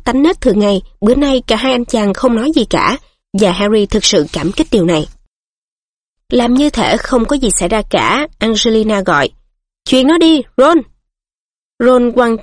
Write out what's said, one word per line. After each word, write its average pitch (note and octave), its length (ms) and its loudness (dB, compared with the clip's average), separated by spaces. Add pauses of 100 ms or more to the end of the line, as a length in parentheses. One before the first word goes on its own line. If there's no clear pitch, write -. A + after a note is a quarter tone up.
tánh B3+ 180 0
nết E4+ 180 0
thường G#3 180 2
ngày, G3+ 240 0 (180)
bữa A3 140 2
nay C4+ 320 0
cả A3+ 100 -2
hai B3+ 160 -2
anh A#3+ 120 -2
chàng G#3 300 -2
không A#3+ 220 0
nói B3+ 180 -2
gì B3+ 100 2
cả, - 320 -2 (440)
và F#3+ 120 2
Harry G#3 340 0
thực G#3 180 -2
sự D#3+ 280 0
cảm D#3+ 200 -4
kích D#4+ 180 -2
điều G3+ 140 2
này. D#3+ 240 -2 (1200)
"Làm A#3+ 220 2
như D4 160 2
thể - 260 -2
không A3+ 280 -2
có C#4+ 120 -2
gì B3+ 120 -2 (120)
xảy F3 80 -4
ra G#3+ 220 -2
cả," F#3+ 380 -2 (100)
Angelina A3 640 0
gọi. D#3 280 0 (560)
"Chuyền B3+ 220 2
nó E4 120 2
đi, D#4+ 240 4 (140)
Ron." D#4 220 4 (1040)
Ron A#3+ 280 2
quăng A#3 300 0